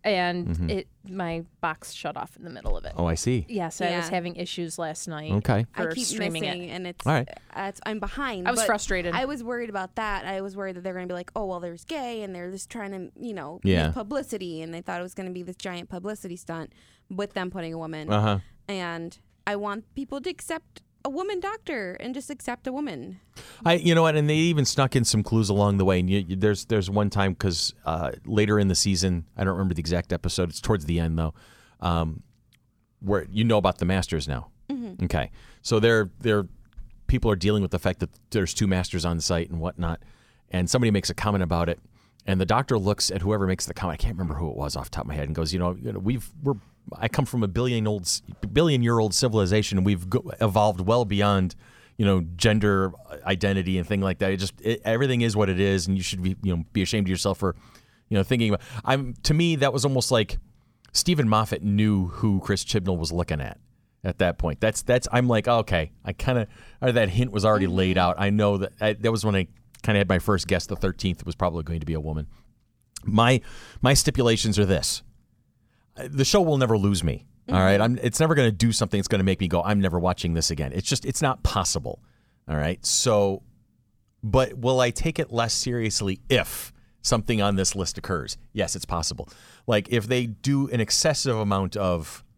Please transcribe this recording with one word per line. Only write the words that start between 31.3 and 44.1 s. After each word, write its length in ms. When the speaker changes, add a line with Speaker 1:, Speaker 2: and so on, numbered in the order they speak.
Speaker 2:
um, 440
where 320
you 140
know 120
about 200
the 80
masters 420
now. 220
Speaker 3:
Mm-hmm. 360
Speaker 2:
Okay, 260
so 180
they're, 300
they're, 260
people 240
are 60
dealing 240
with 100
the 80
fact 220
that 80
there's 220
two 140
masters 380
on 160
site 280
and 120
whatnot, 400
and 180
somebody 220
makes 180
a 40
comment 300
about 260
it, 100
and 160
the 40
doctor 320
looks 340
at 100
whoever 260
makes 180
the 80
comment. 280
I 20
can't 140